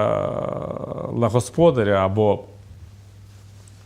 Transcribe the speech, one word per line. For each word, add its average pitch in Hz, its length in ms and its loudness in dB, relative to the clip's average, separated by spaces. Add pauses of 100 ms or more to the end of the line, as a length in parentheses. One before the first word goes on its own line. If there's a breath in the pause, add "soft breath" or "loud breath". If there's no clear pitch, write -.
(1160)
на 117 120 2
господаря, 113 760 2
або 101 400 2 (1400)